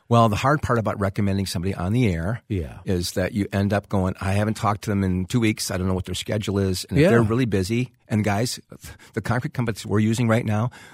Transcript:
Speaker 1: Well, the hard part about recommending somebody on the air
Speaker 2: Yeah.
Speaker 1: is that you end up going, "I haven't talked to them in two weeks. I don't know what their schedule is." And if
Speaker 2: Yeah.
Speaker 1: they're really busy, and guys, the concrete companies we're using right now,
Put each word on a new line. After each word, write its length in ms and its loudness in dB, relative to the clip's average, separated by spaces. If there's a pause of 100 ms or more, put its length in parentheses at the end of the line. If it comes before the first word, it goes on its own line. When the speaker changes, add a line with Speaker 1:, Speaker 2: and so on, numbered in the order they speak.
Speaker 1:
Well, 200 8
the 80 0
hard 240 2
part 180 0
about 200 -2
recommending 460 0
somebody 300 -4
on 180 -2
the 200 4
air 340 -4
Speaker 2:
Yeah. 380 -6
Speaker 1:
is 280 -2
that 200 -2
you 180 0
end 220 0
up 160 -2
going, 320 0
"I 120 0
haven't 220 0
talked 280 -2
to 60 -6
them 140 0
in 220 0
two 160 0
weeks. 280 0
I 80 -2
don't 100 -2
know 60 0
what 120 -4
their 100 -8
schedule 440 -2
is." 260 -2
And 120 -2
if 60 6
Speaker 2:
Yeah. 60 6
Speaker 1:
they're 120 6
really 240 2
busy, 460 -2 (180)
and 140 0
guys, 360 -2 (540)
the 80 -6
concrete 320 -2
companies 320 -4
we're 140 0
using 280 2
right 180 2
now, 260 -2 (220)